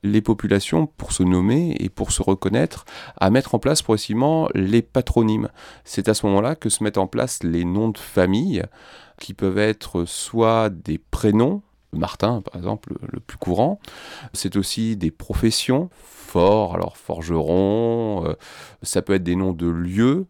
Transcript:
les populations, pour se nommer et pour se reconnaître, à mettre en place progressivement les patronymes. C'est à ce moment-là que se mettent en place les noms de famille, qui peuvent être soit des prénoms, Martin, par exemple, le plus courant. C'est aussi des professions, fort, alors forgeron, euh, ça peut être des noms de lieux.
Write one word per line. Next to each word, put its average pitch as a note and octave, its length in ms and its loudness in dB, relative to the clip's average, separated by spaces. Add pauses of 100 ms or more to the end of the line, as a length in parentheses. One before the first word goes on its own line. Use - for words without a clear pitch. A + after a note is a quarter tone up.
les G#2 220 2
populations, A2 640 2
pour - 240 -12
se - 100 -2
nommer G2 580 4
et G2 100 -4
pour - 220 -6
se - 120 -2
reconnaître, G2 640 0 (340)
à F#2+ 100 4
mettre B2+ 240 2
en A#2 60 2
place D3+ 240 0
progressivement C3 720 0
les G2+ 260 4
patronymes. A2 680 0 (360)
C'est - 240 -4
à G#2+ 60 4
ce - 100 -4
moment-là G#2 300 2
que - 140 -4
se - 140 -2
mettent G#2 140 -2
en F#2+ 80 2
place A#2+ 380 -4
les E2+ 220 0
noms G2+ 240 0
de G#2+ 100 -6
famille, G2+ 640 0 (560)
qui - 160 -14
peuvent F#2+ 240 0
être G#2+ 460 0
soit A2+ 680 0
des D#2+ 260 -6
prénoms, A#2 640 2 (320)
Martin, - 480 -2
par - 140 -12
exemple, F#2+ 380 -6 (180)
le - 80 -8
plus - 180 -18
courant. A#2+ 420 0 (540)
C'est - 220 -6
aussi A2 400 -2
des F2 160 -2
professions, B2+ 760 -2 (120)
fort, F#2+ 720 0
alors F2 220 -4
forgeron, F#2+ 1300 0
euh, D#2+ 80 -2 (480)
ça - 200 -4
peut G2+ 120 -2
être F#2+ 100 0
des F2 120 0
noms F#2+ 160 0
de E2+ 160 -2
lieux. G2 640 0